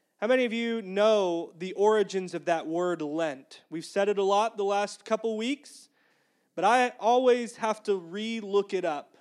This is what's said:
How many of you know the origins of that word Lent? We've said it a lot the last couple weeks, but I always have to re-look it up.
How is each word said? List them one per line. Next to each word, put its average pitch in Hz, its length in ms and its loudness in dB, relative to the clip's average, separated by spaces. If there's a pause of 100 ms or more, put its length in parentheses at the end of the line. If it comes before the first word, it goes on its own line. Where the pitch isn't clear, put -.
(220)
How 202 60 -2
many 254 180 4
of 220 80 -4
you 233 280 -2
know 190 760 2
the 180 140 -8
origins 196 600 2
of 160 120 -6
that 165 200 0
word 170 360 -2
Lent? 147 680 -6
We've 160 140 -10
said 202 240 -2
it 208 100 0
a 202 60 0
lot 208 320 2
the 202 80 -6
last 202 400 -4
couple 220 320 -2
weeks, 247 540 -6 (680)
but 165 80 -4
I 247 260 4 (100)
always 247 560 4
have 220 280 -4
to 202 120 0
re-look 202 800 -4
it 180 100 -2
up. 151 360 -6